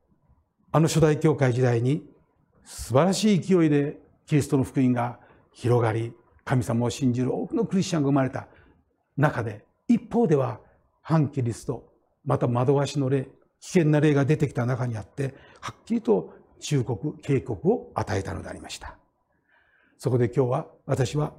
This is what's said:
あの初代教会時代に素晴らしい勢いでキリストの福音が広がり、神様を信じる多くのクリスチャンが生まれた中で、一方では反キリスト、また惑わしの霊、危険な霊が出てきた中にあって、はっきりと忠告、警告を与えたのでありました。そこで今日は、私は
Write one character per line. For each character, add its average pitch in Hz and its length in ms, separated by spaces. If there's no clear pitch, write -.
あ 151 80
の 160 80
初 160 140
代 151 180
教 151 160
会 131 160
時 120 100
代 120 200
に 135 280
素 - 300
晴 139 120
ら 190 60
し 202 240
い 156 60
勢 175 240
い 156 40
で 147 300
キ 156 100
リ 139 60
ス - 60
ト 147 100
の 127 60
福 - 160
音 127 140
が 120 260
広 117 300
が 113 100
り、 113 220
神 127 180
様 120 220
を 120 40
信 123 220
じ 123 120
る 131 120
多 254 100
く 311 100
の 233 100
ク 185 100
リ 190 80
ス - 60
チ 170 80
ャ - 20
ン 143 40
が 135 40
生 139 60
ま 135 100
れ 127 60
た - 180
中 135 260
で、 107 220
一 240 200
方 233 180
で 151 100
は 120 240
反 156 260
キ 131 160
リ 117 80
ス - 140
ト、 - 260
ま 135 140
た 139 100
惑 123 260
わ 139 140
し 151 100
の 135 120
霊、 135 180
危 - 80
険 170 200
な 151 120
霊 151 140
が 139 100
出 147 140
て 151 100
き - 60
た 123 120
中 123 220
に 117 100
あ 101 40
っ - 40
て、 - 300
は - 180
っ - 60
き 226 120
り 226 60
と - 320
忠 135 240
告、 131 320
警 135 240
告 - 280
を 247 240
与 - 240
え 95 60
た 92 100
の 90 80
で 87 60
あ 87 60
り 87 80
ま 87 80
し - 100
た。 - 180
そ - 120
こ 123 80
で 120 180
今 131 120
日 - 20
は、 143 180
私 135 280
は 151 240